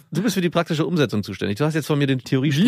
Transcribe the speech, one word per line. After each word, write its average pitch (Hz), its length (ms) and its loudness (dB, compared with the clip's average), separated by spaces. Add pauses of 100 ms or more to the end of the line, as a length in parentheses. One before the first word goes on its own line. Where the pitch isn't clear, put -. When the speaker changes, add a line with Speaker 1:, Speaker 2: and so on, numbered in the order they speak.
(120)
Speaker 1:
Du 151 100 -2
bist 226 140 0
für 190 60 0
die 175 100 0
praktische 165 340 0
Umsetzung 131 380 0
zuständig. 98 340 -4
Du 147 80 0
hast 156 80 0
jetzt 156 140 -4
von 151 100 0
mir 143 80 2
den 131 140 0
Theorie 135 320 0
Speaker 2:
Wie 139 160 0